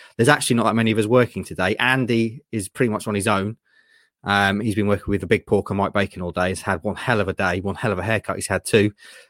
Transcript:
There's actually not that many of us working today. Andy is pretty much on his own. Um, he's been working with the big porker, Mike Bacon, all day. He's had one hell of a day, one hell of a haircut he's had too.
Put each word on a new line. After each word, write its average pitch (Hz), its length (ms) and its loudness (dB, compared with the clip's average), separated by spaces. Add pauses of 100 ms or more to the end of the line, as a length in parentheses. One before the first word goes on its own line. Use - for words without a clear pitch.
(180)
There's 120 100 4
actually 143 280 4
not 117 80 2
that 110 100 2
many 113 160 4
of 107 80 0
us 107 80 2
working 113 380 2
today. 92 320 -2
Andy 120 680 0 (100)
is 101 160 -4
pretty 123 220 0
much 107 180 -6
on 107 60 -2
his 101 120 -2
own. 104 300 0 (640)
Um, 101 380 2
he's 107 140 -2
been 104 120 0
working 101 220 0
with 101 140 -2
the 92 40 -6
big 101 200 0
porker, 101 260 0
Mike 98 220 -2
Bacon, 98 260 -2
all 87 100 -6
day. 90 200 0
He's 92 100 -6
had 92 220 -4
one 101 140 -4
hell 110 260 0
of 90 60 -4
a 95 40 -2
day, 92 300 -2
one 98 120 -4
hell 110 180 -2
of 92 60 -4
a - 40 -4
haircut 101 340 -4
he's - 120 -6
had 95 180 -2
too. 107 260 4 (380)